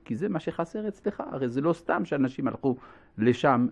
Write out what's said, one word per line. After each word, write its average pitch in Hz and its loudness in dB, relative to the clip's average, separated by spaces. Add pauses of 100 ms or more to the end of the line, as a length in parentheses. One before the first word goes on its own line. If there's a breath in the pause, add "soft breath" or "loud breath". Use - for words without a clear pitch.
כי 113 -4
זה 185 -4
מה 175 -2
שחסר 175 -6
אצלך. - -6
הרי 131 -2
זה 127 -2
לא 165 2
סתם - -2
שאנשים 135 0
הלכו 123 0 (420 loud breath)
לשם 120 4